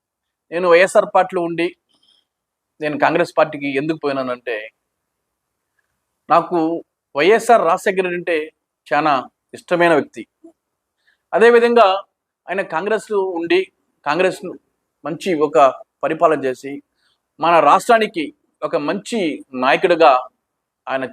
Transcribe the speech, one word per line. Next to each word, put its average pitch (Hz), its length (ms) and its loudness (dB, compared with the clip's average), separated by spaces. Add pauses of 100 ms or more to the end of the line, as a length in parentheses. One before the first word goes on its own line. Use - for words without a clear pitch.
(540)
నేను 175 160 -2
వైఎస్ఆర్ 185 460 4
పార్టీలో 185 280 0
ఉండి 170 340 -6 (1040)
నేను 147 180 -6
కాంగ్రెస్ 160 400 0
పార్టీకి 143 380 -2
ఎందుకు 156 280 -4
పోయినానంటే, 123 680 -6 (1600)
నాకు 165 540 0 (320)
వైఎస్ఆర్ 214 460 4
రాజశేఖర 185 400 0
రెడ్డి 180 140 -4
అంటే 165 360 -4 (400)
చాలా 147 360 0 (260)
ఇష్టమైన 170 400 0
వ్యక్తి. 120 320 -4 (1080)
అదేవిధంగా 233 540 4 (600)
ఆయన 190 140 -6
కాంగ్రెస్లో 196 600 -4
ఉండి 175 500 -2 (340)
కాంగ్రెస్ను 170 480 -2 (500)
మంచి 165 300 -6
ఒక 147 240 0 (440)
పరిపాలన 156 420 0
చేసి 139 380 -8 (580)
మన 165 200 4
రాష్ట్రానికి 185 720 2 (280)
ఒక 151 140 -6
మంచి 165 680 -6 (100)
నాయకుడిగా 151 720 2 (600)
ఆయన 131 240 -6